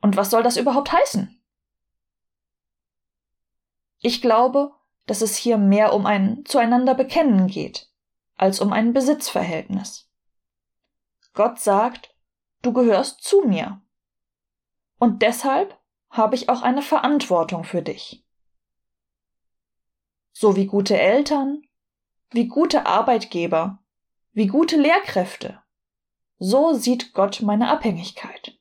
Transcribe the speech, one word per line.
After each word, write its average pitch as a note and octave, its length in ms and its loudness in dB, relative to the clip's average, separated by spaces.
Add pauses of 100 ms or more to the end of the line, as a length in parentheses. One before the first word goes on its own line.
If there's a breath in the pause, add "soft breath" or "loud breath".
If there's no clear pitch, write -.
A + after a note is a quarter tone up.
Und G3+ 160 2
was - 120 -2
soll A3+ 140 2
das A#3+ 140 2
überhaupt C4+ 340 0
heißen? - 520 -2 (2500)
Ich A#3+ 200 -2
glaube, B3+ 500 2 (360)
dass G#3 140 -4
es G#3+ 140 -2
hier A#3 220 0
mehr G3+ 380 4
um G3+ 100 0
ein G#3 400 0
Zueinander B3 480 2
bekennen C4 540 2
geht, - 440 -10 (440)
als G3 240 0
um G3+ 120 0
ein A3+ 220 0
Besitzverhältnis. G3 1200 -4 (1200)
Gott A#3+ 260 -2
sagt, G#3+ 560 -2 (460)
„Du B3 100 -2
gehörst A#3 520 0
zu G4+ 180 4
mir. G3 400 -2 (1160)
Und A3+ 260 2
deshalb C#4 540 -2 (320)
habe A3 260 0
ich - 140 -6
auch B3 120 -2
eine C4 220 -2
Verantwortung F#3 800 -2
für F3 180 -6
dich.“ - 420 -14 (2000)
So G3+ 240 2
wie G3 100 0
gute G3 340 0
Eltern, C#4 640 0 (680)
wie A#3 180 -2
gute D#4 380 0
Arbeitgeber, F#3 1000 -2 (500)
wie G#3+ 140 0
gute D#4+ 300 0
Lehrkräfte, C#4+ 840 -2 (760)
so C4+ 360 2
sieht B3 400 -2
Gott G3 280 -2
meine G#3+ 280 0
Abhängigkeit. - 920 -6